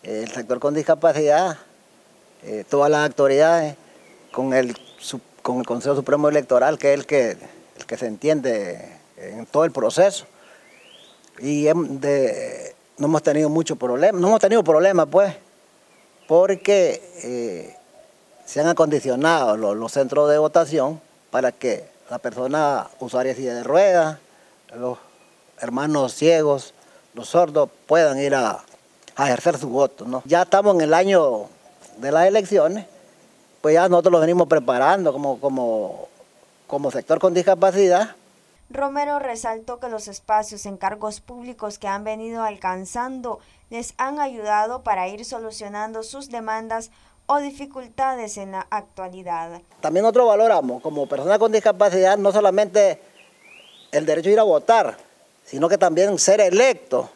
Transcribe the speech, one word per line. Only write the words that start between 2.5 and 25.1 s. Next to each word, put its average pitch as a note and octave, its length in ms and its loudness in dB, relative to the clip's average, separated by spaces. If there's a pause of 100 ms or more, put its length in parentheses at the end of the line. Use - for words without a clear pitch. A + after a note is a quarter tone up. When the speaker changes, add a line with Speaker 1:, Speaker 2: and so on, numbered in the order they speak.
Speaker 1:
todas C#3+ 200 2
las D3+ 160 2
autoridades, D3 680 2 (560)
con C3 220 -4
el B2+ 200 0 (240)
su-, - 220 -14 (220)
con B2 160 -4
el B2+ 80 -6
Consejo A#2+ 280 -4
Supremo C#3 360 2
Electoral, C#3 500 2
que C#3+ 140 2
es C#3+ 80 0
el B2 40 -12
que, B2+ 260 0 (460)
el - 80 -20
que A2+ 120 -10
se B2+ 80 -8
entiende G#2+ 920 -4 (200)
en G2 280 -16
todo D3+ 200 0
el D3+ 80 -4
proceso. D#3 520 0 (1120)
Y D3 260 -2
hem-, D3+ 340 0
de-, - 800 -2 (200)
no C#3+ 100 -2
hemos D#3 160 2
tenido D3+ 260 2
mucho D#3 260 -2
problema, C#3 420 0
no F3 120 2
hemos A3 100 4
tenido A3+ 240 4
problema, E3 420 4
pues, F3+ 300 2 (960)
porque, F#3 720 2 (220)
eh, A#2+ 500 -8 (680)
se - 160 -6
han D#3 60 2
acondicionado D3 880 0
lo-, G#2 180 -2
los A2+ 160 -8
centros C#3+ 400 2
de D3 60 4
votación D#3 640 0 (300)
para B2 200 0
que - 380 -8 (200)
la A#2+ 100 -10
persona C3 680 -4 (140)
usuaria B2+ 320 -4
de A#2+ 40 -10
silla B2+ 160 -8
de A#2+ 100 -10
ruedas, D#3+ 540 2 (600)
los B2 200 -8 (600)